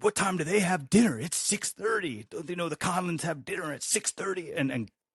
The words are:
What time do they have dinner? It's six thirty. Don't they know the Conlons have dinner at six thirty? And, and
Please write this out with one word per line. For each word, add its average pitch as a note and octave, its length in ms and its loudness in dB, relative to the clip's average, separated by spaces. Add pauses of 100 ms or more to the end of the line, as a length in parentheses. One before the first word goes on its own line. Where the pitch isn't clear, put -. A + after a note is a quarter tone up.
What G#3 140 4
time F#3+ 220 2
do E3 60 0
they F3 160 2
have F3 300 2
dinner? G3 300 6
It's D#3 180 -4
six - 340 -2
thirty. F3+ 580 -4
Don't D#3+ 180 -10
they F3 80 -6
know F3 140 -2
the D3 60 -4
Conlons F3 460 -2
have D#3 240 -4
dinner D#3+ 260 -6
at C3+ 120 -8
six - 280 -2
thirty? F#3 400 -4
And, C3+ 200 0
and A#2 200 -4 (240)